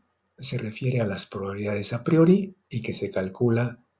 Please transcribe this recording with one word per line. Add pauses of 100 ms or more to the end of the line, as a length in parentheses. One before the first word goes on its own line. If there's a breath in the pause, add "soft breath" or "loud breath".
(360)
se
refiere
a
las
probabilidades
a
priori (120)
y
que
se
calcula (220)